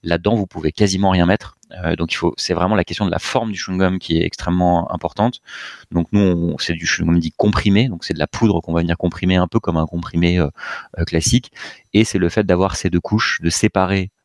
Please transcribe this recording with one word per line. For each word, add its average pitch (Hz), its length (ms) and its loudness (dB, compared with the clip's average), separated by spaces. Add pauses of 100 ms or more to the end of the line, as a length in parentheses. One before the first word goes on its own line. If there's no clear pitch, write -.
là-dedans, 85 320 2
vous 98 120 0
pouvez - 240 -2
quasiment 95 380 2
rien 90 160 4
mettre. - 320 0 (260)
Euh, 82 140 -2
donc 82 160 -4
il - 20 -4
faut, 87 220 -2
c'est - 160 -4
vraiment 92 220 0
la 90 100 2
question 92 200 -4
de 85 60 0
la - 80 -2
forme 117 320 -4
du 95 80 -8
chewing-gum 92 400 0
qui 82 180 -2
est 85 80 2
extrêmement 87 640 0
importante. 107 500 -2 (500)
Donc 85 220 0
nous, 101 80 4
on, 85 380 2
c'est - 140 -4
du 82 120 -6
chewing-gum 85 340 2
dit 80 160 -2
comprimé, 104 540 2
donc 87 160 -8
c'est - 80 -4
de 76 60 -4
la 76 80 0
poudre 98 340 2
qu'on 82 120 -6
va 85 60 2
venir 85 180 0
comprimer 92 380 0
un 90 120 2
peu 110 120 0
comme 85 160 -2
un 80 100 2
comprimé, 87 540 0
euh, 78 80 2 (500)
euh, 85 60 -2
classique. - 480 0 (420)
Et 107 120 6
c'est - 140 -2
le 85 100 2
fait 104 160 0
d'avoir 92 320 2
ces 92 120 -2
deux 87 120 2
couches, - 420 -2
de 85 60 2
séparer 95 640 0 (140)